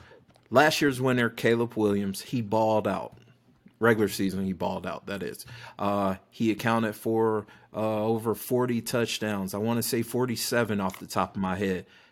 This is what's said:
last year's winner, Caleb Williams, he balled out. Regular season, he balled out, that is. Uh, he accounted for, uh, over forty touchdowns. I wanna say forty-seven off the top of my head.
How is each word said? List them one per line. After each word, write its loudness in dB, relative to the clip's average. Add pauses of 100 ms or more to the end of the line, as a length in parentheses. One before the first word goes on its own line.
(500)
last 6
year's 2
winner, 2
Caleb 2
Williams, 0
he -4
balled 2
out. -4 (640)
Regular 6
season, -2
he -2
balled -4
out, -8
that -6
is. -8 (320)
Uh, 0 (160)
he 0
accounted 0
for, 0 (300)
uh, -2
over 0
forty 0
touchdowns. -2
I -4
wanna 0
say 0
forty-seven 0
off -4
the -12
top -2
of -4
my 0
head. -2 (260)